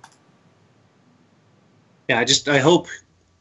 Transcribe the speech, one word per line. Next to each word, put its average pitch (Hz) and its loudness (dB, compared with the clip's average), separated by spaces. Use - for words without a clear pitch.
Yeah, 120 -2
I 120 -2
just, 135 -2
I 143 2
hope, 160 2